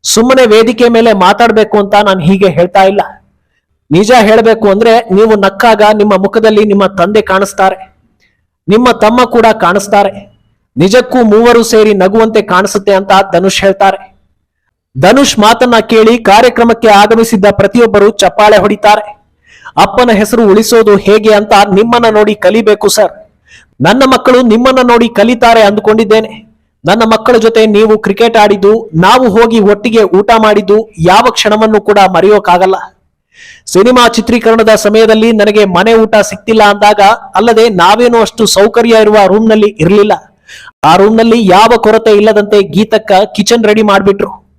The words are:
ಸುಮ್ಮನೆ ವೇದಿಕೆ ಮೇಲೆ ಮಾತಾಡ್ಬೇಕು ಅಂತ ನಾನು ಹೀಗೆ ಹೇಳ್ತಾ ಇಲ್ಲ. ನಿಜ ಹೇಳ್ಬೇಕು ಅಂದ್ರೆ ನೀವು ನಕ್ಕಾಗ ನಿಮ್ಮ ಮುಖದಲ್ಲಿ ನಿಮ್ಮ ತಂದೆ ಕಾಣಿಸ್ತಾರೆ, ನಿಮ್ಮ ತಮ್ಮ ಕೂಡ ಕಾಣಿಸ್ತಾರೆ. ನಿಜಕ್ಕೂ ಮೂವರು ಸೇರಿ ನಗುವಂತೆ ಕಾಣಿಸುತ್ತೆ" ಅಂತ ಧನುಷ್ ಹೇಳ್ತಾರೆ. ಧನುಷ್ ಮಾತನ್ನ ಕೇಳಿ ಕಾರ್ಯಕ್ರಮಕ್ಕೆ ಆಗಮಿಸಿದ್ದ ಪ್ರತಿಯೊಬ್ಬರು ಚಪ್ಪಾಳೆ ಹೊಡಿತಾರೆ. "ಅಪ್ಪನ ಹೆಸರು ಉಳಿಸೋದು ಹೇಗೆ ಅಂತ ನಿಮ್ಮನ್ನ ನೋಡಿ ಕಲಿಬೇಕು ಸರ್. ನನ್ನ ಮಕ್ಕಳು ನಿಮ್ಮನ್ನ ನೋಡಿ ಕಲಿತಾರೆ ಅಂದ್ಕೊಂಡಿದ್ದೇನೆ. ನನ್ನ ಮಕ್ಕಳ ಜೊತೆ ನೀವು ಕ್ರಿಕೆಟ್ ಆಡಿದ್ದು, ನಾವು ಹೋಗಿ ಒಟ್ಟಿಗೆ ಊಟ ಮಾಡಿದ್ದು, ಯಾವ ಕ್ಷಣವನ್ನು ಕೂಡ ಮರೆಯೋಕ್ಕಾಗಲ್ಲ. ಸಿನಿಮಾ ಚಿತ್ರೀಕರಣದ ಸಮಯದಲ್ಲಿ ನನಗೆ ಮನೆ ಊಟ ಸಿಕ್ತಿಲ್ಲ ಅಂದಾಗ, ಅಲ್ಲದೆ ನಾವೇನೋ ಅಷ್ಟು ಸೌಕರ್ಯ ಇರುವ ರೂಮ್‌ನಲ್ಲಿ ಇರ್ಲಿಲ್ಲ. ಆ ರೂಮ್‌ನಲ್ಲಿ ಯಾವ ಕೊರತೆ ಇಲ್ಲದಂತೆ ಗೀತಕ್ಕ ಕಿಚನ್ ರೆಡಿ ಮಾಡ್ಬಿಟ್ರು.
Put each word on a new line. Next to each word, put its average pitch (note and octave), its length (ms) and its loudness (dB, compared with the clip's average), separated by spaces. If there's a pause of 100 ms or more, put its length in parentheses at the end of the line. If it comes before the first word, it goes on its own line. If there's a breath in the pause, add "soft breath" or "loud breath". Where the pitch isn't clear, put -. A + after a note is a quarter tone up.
ಸುಮ್ಮನೆ B3+ 420 0
ವೇದಿಕೆ A3+ 440 0
ಮೇಲೆ A3+ 240 0
ಮಾತಾಡ್ಬೇಕು G#3 640 0
ಅಂತ G3+ 180 -2
ನಾನು G3 240 0
ಹೀಗೆ F#3 300 0
ಹೇಳ್ತಾ F3+ 340 0
ಇಲ್ಲ. F#3+ 180 0 (880)
ನಿಜ G3+ 280 0
ಹೇಳ್ಬೇಕು A3 500 0
ಅಂದ್ರೆ A3+ 300 2
ನೀವು A3 360 0
ನಕ್ಕಾಗ G3+ 460 -2 (120)
ನಿಮ್ಮ G#3 200 0
ಮುಖದಲ್ಲಿ G#3+ 520 0
ನಿಮ್ಮ G3+ 200 0
ತಂದೆ G3 360 -2
ಕಾಣಿಸ್ತಾರೆ, F#3+ 760 -4 (720)
ನಿಮ್ಮ A#3 240 0
ತಮ್ಮ A#3 320 0
ಕೂಡ A#3 220 -2 (160)
ಕಾಣಿಸ್ತಾರೆ. G3 800 -4 (360)
ನಿಜಕ್ಕೂ B3 460 0
ಮೂವರು A#3 400 2
ಸೇರಿ G#3+ 300 0
ನಗುವಂತೆ G#3+ 480 0
ಕಾಣಿಸುತ್ತೆ" G3 520 -2
ಅಂತ G3 180 -2 (220)
ಧನುಷ್ F#3 280 -2
ಹೇಳ್ತಾರೆ. G3 540 -2 (840)
ಧನುಷ್ A3 420 0
ಮಾತನ್ನ A#3 400 0
ಕೇಳಿ A3+ 380 0
ಕಾರ್ಯಕ್ರಮಕ್ಕೆ A#3 680 0
ಆಗಮಿಸಿದ್ದ G#3+ 640 2
ಪ್ರತಿಯೊಬ್ಬರು G#3 580 0
ಚಪ್ಪಾಳೆ G#3 480 0
ಹೊಡಿತಾರೆ. G#3 640 -2 (560 loud breath)
"ಅಪ್ಪನ A#3 340 0
ಹೆಸರು G#3+ 360 0
ಉಳಿಸೋದು G#3+ 480 2
ಹೇಗೆ G#3 380 0
ಅಂತ G#3 200 0 (200)
ನಿಮ್ಮನ್ನ A#3 420 0
ನೋಡಿ G#3+ 200 0
ಕಲಿಬೇಕು G#3+ 540 -2
ಸರ್. F#3+ 220 -2 (720 soft breath)
ನನ್ನ G#3+ 260 0
ಮಕ್ಕಳು B3+ 340 0
ನಿಮ್ಮನ್ನ B3 380 0 (120)
ನೋಡಿ A#3 180 0
ಕಲಿತಾರೆ A3+ 520 0
ಅಂದ್ಕೊಂಡಿದ್ದೇನೆ. G#3+ 920 -2 (340)
ನನ್ನ G#3 180 0
ಮಕ್ಕಳ A3 340 0
ಜೊತೆ A3 280 0
ನೀವು G#3+ 320 0
ಕ್ರಿಕೆಟ್ A3+ 400 -2
ಆಡಿದ್ದು, G#3 580 0
ನಾವು A3+ 340 2
ಹೋಗಿ A3+ 300 0
ಒಟ್ಟಿಗೆ G#3 440 0
ಊಟ G3 340 0
ಮಾಡಿದ್ದು, G#3+ 520 0 (100)
ಯಾವ F#3+ 300 2
ಕ್ಷಣವನ್ನು G#3+ 520 -2
ಕೂಡ G#3 180 0 (160)
ಮರೆಯೋಕ್ಕಾಗಲ್ಲ. F#3 600 0 (880 loud breath)
ಸಿನಿಮಾ A#3+ 420 0
ಚಿತ್ರೀಕರಣದ A3+ 600 -2
ಸಮಯದಲ್ಲಿ A3 600 0
ನನಗೆ G#3 340 0
ಮನೆ F#3+ 280 -2
ಊಟ A3 220 0
ಸಿಕ್ತಿಲ್ಲ G#3+ 480 -2
ಅಂದಾಗ, G#3 360 0 (360)
ಅಲ್ಲದೆ A3 340 2
ನಾವೇನೋ A3 520 0
ಅಷ್ಟು G#3+ 240 -2
ಸೌಕರ್ಯ A3+ 560 0
ಇರುವ G#3+ 240 2
ರೂಮ್‌ನಲ್ಲಿ G#3+ 540 0
ಇರ್ಲಿಲ್ಲ. G3+ 340 0 (720 loud breath)
ಆ D#3 120 2
ರೂಮ್‌ನಲ್ಲಿ A3 540 0
ಯಾವ A3+ 280 2
ಕೊರತೆ A3 340 0
ಇಲ್ಲದಂತೆ G#3 500 0
ಗೀತಕ್ಕ G3 500 -4 (240)
ಕಿಚನ್ A3+ 300 -2
ರೆಡಿ G#3+ 160 0
ಮಾಡ್ಬಿಟ್ರು. G3 680 -2 (120)